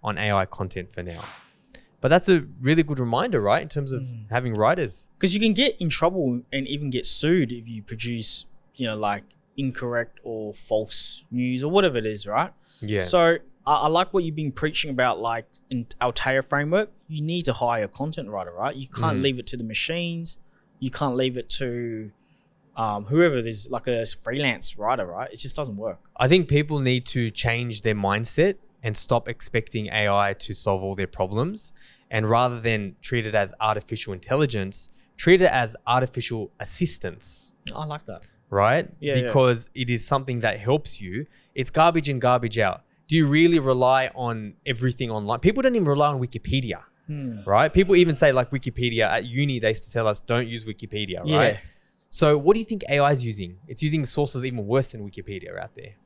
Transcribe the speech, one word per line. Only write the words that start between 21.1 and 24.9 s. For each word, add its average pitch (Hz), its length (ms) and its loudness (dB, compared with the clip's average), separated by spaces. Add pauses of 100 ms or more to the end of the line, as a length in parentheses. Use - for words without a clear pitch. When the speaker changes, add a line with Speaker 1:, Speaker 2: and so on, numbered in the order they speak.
Speaker 2:
leave 131 220 0
it 120 220 -8
to, 117 520 -6 (640)
um, 104 320 -2
whoever 151 300 4
it 117 100 -4
is, 110 220 -8
like 123 180 -6
a 113 200 -2
freelance 120 720 -4
writer, 107 260 -2